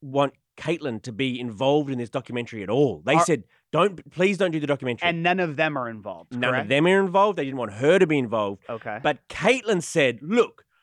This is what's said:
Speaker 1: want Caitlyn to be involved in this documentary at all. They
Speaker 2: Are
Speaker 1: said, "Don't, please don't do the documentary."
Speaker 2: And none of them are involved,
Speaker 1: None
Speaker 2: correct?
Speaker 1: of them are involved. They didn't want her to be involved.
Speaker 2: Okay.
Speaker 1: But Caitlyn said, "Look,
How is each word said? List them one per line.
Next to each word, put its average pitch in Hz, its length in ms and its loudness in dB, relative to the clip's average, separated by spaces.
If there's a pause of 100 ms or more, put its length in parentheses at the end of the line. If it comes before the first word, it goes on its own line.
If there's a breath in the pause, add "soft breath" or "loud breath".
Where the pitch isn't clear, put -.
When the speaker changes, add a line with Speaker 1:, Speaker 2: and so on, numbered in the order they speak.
Speaker 1:
want 139 320 0 (240)
Caitlyn 147 460 -6
to 123 80 -12
be 123 280 -4
involved 131 500 0
in 135 100 -4
this 120 100 -6
documentary 120 540 -8
at 92 60 -6
all. 117 360 2
They 135 100 4
Speaker 2:
Are 170 100 6
Speaker 1:
said, 151 180 0 (280)
"Don't, 170 400 0
please 185 260 0
don't 185 140 0
do 160 80 -2
the 147 80 -4
documentary." 135 420 -2
Speaker 2:
And 170 140 -2
none 180 160 2
of 160 160 -2
them 151 220 -2
are 123 120 -6
involved, 101 440 -12
Speaker 1:
None 123 180 0
Speaker 2:
correct? 127 120 0
Speaker 1:
of 104 60 -6
them 143 160 4
are 190 140 6
involved. 196 380 2
They 147 80 -2
didn't 135 120 -6
want 110 160 -6
her 143 260 4
to 185 80 4
be 151 120 2
involved. 104 500 -2
Speaker 2:
Okay. 113 320 -10
Speaker 1:
But 147 260 -2
Caitlyn 214 540 0
said, 127 400 0
"Look, 208 440 0 (180)